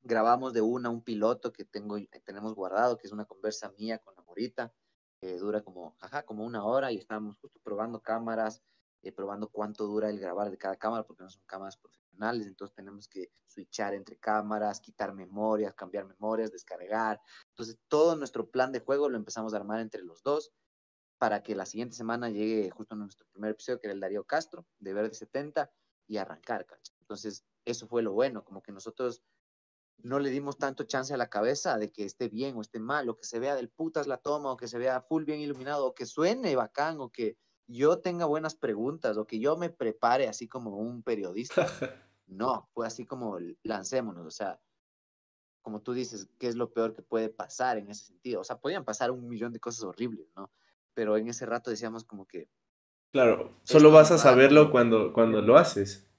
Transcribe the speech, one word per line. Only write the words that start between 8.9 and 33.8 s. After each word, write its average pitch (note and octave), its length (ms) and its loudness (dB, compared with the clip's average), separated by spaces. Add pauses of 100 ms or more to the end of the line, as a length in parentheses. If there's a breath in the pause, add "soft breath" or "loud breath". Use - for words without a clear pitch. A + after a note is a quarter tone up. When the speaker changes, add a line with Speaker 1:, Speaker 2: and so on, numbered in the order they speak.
Speaker 1:
eh, F#2+ 80 -12
probando G2+ 380 -8
cuánto G#2 360 -8
dura G#2+ 240 -2
el G#2 100 -6
grabar F#2+ 320 -6
de F#2+ 60 -12
cada F#2+ 180 -6
cámara, A2 280 -6
porque - 200 -20
no F#2+ 60 -20
son - 160 -20
cámaras G2 320 -14
profesionales, G#2+ 680 -8
entonces G2 280 -16
tenemos G2+ 320 -20
que F#2 240 -14 (160)
switchar G2+ 460 -10
entre G2 260 -14
cámaras, G#2+ 600 -2
quitar G2+ 320 -10
memorias, G2+ 600 -2
cambiar G2 320 -10
memorias, G#2+ 440 -6
descargar. G#2 680 -6 (280 soft breath)
Entonces, A2+ 280 -14 (100)
todo D#3 280 4
nuestro A#2 340 -6
plan C3 220 0
de B2+ 80 -6
juego C#3+ 300 0
lo A#2+ 80 -4
empezamos A2 360 -8
a G#2+ 40 -6
armar G#2 220 -6
entre G#2+ 240 -10
los E2+ 200 -20
dos, D3 280 -4 (680)
para G#2 240 -2
que G#2+ 120 -6
la F#2+ 120 -8
siguiente A#2+ 280 -10
semana A#2 360 -6
llegue G#2+ 400 -2
justo A2 240 -16
nuestro G#2 360 -16
primer G#2+ 200 -8
episodio, B2 280 -8
que G#2+ 80 -12
era G2+ 60 -6
el G2 60 -8
Darío G2 240 -6
Castro, E3 420 -6 (140)
de G2 140 -10
Verde A2 200 -4
setenta, D3 580 -8 (360)
y G#2+ 100 -8
arrancar, F#2+ 480 -8
¿cacha? - 340 -20
Entonces, G#2 460 -14 (200)
eso A#2 220 -8
fue A#2 140 -2
lo G#2 120 -2
bueno, A#2 300 -2
como G2 200 -20
que G2+ 80 -20
nosotros A2+ 500 -8 (840)
no B2+ 160 -4
le C#3 120 -2
dimos C#3+ 260 -6
tanto C#3 260 -4
chance C3+ 300 -6
a B2+ 40 -4
la B2 120 -4
cabeza B2 480 0
de G#2 140 -4
que G#2 140 -8
esté A2+ 240 -6
bien B2+ 280 -6
o G#2+ 40 -8
esté A2 180 -12
mal, C3 300 -4
o A2 60 -6
que - 80 -20
se A#2 160 -8
vea C#3 160 -2
del B2 140 -6
putas D#3+ 380 -6